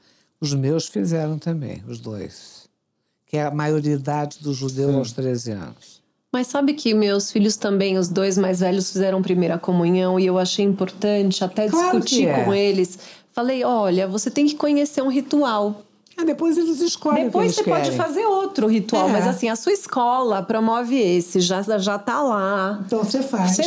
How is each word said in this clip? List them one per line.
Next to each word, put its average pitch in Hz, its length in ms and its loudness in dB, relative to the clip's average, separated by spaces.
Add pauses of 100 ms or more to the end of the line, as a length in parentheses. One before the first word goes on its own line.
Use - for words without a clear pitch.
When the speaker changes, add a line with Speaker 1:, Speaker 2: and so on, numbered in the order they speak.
(400)
Speaker 1:
Os 143 140 -4
meus 143 340 0
fizeram 160 520 -2
também, 151 480 -6
os 120 120 -12
dois. 107 720 -14 (560)
Que - 120 -4
é 151 80 0
a 143 60 -2
maioridade 147 920 -2
dos 147 140 -4
judeus 135 360 -2
Speaker 2:
Sim. 139 80 2
Speaker 1:
aos 117 120 -4
treze 120 400 -4
anos. 87 500 -12 (300)
Speaker 3:
Mas 254 160 -2
sabe 285 260 0
que 233 220 0
meus 202 360 0
filhos 208 240 2
também, 196 420 0
os 180 100 0
dois 190 320 0
mais 185 220 0
velhos, 185 300 0
fizeram 190 300 0
primeira 180 380 0
comunhão 185 600 2
e 190 60 2
eu 185 140 2
achei 185 260 0
importante 196 800 0
até 214 260 -2
Speaker 1:
Claro 359 300 2
Speaker 3:
discutir 247 240 2
Speaker 1:
que - 40 4
é. - 160 0
Speaker 3:
com 196 100 2
eles. 196 440 2 (360)
Falei, 247 300 -2
"Olha, 202 440 2
você 214 240 -4
tem 285 160 2
que 294 80 0
conhecer 294 480 0
um 269 60 0
ritual." 247 720 0 (340)
Speaker 1:
Ah, 349 60 -2
depois 320 340 0
eles 330 220 0
escolhem 302 440 0
o - 20 0
que - 40 -
Speaker 3:
Depois 359 160 2
Speaker 1:
eles - 120 0
Speaker 3:
você 427 60 0
pode 330 260 2
Speaker 1:
querem. 262 80 -2
Speaker 3:
fazer 330 280 -2
outro 381 420 0
ritual, 196 420 2
Speaker 1:
É. - 20 2
Speaker 3:
mas 185 160 2
assim, 190 220 -2
a 226 60 -2
sua - 180 0
escola 247 680 0
promove 226 520 0
esse, 180 440 2
já, 185 220 0 (180)
já 202 200 0
tá 240 220 -2
lá. 202 640 0
Speaker 1:
Então 220 180 0
você 233 200 -2
faz. 190 320 0
Speaker 3:
Você 294 120 2